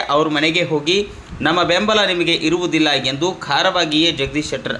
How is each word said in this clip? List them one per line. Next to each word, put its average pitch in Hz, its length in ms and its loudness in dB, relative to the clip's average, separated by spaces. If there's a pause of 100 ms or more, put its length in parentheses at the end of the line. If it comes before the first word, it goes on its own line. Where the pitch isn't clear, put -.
(160)
ಅವ್ರ 156 120 4 (100)
ಮನೆಗೆ 165 340 2
ಹೋಗಿ, 156 260 0 (500)
ನಮ್ಮ 175 120 2 (120)
ಬೆಂಬಲ 208 280 2 (120)
ನಿಮಗೆ 170 240 0 (120)
ಇರುವುದಿಲ್ಲ 160 420 2 (220)
ಎಂದು 156 180 -2 (160)
ಖಾರವಾಗಿಯೇ 165 720 2
ಜಗದೀಶ್ 139 320 -4
ಶೆಟ್ಟರ್ 131 280 -6